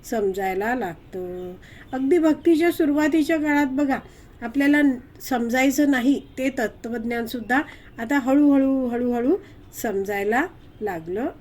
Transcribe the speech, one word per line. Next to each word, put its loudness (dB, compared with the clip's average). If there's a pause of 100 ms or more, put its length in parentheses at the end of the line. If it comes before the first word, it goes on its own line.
समजायला -4
लागतं. -10 (400)
अगदी 2
भक्तीच्या 4
सुरुवातीच्या 2
काळात 2
बघा, 0 (440)
आपल्याला 2 (400)
समजायचं 2
नाही 2 (160)
ते -2
तत्वज्ञानसुद्धा -4 (360)
आता -2
हळूहळू, 4
हळूहळू 0 (460)
समजायला -2 (360)
लागलं -6 (120)